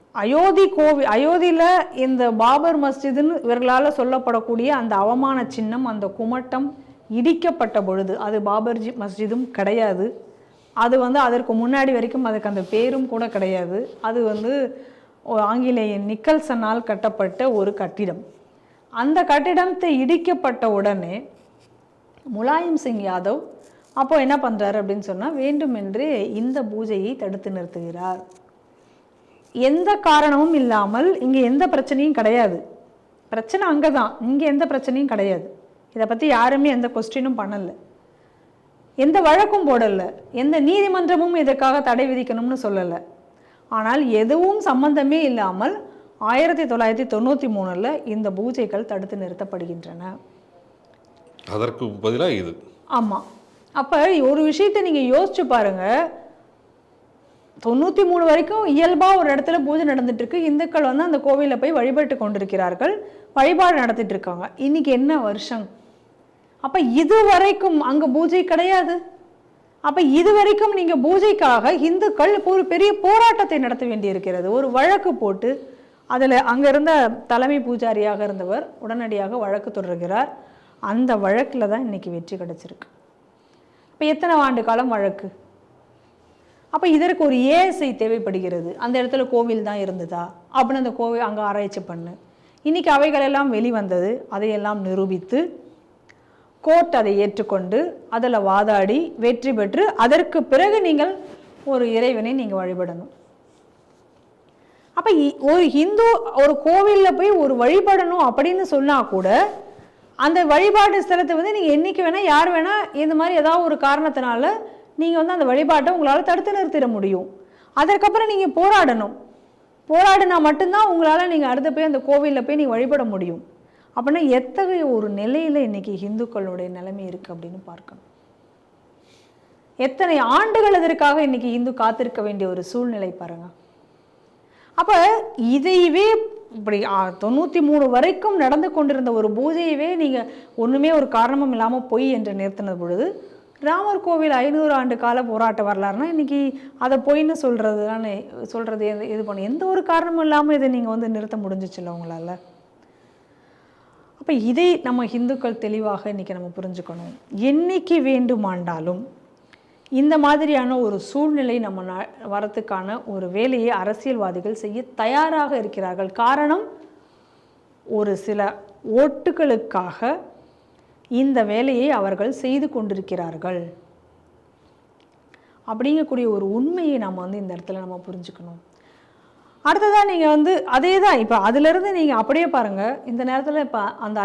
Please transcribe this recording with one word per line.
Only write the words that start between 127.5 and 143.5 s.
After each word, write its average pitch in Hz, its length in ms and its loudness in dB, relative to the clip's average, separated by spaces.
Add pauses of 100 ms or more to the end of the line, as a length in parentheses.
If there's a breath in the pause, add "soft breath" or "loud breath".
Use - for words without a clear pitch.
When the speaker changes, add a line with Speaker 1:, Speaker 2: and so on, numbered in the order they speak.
Speaker 1:
பார்க்கணும். - 380 -20 (1800 soft breath)
எத்தனை 320 300 0 (220)
ஆண்டுகள் 415 420 4
அதற்காக 311 480 2
இன்னைக்கு 247 200 -4 (100)
இந்து 247 220 -2
காத்திருக்க 233 460 -2
வேண்டிய 196 280 -4
ஒரு 180 180 -6
சூழ்நிலை 226 380 -4 (100)
பாருங்க. 170 260 -16 (1300 soft breath)
அப்ப 427 120 2 (640)
இதையவே 349 480 4 (540)
இப்படி, 208 200 -2 (180)
ஆ, - 20 2 (240)
தொண்ணூத்தி 285 460 0
மூணு 294 260 4
வரைக்கும் 370 480 2
நடந்து 302 340 2
கொண்டிருந்த 277 420 0
ஒரு 214 100 2 (100)
பூஜையவே 320 500 -2 (140)
நீங்க 262 180 0 (420 loud breath)
ஒண்ணுமே 269 360 2
ஒரு 269 180 2
காரணமும் 262 400 0
இல்லாம 233 240 -2 (100)
பொய் 247 160 0 (120)
என்று 208 220 -6
நிறுத்தின 196 420 -6
பொழுது 180 240 -2 (600 loud breath)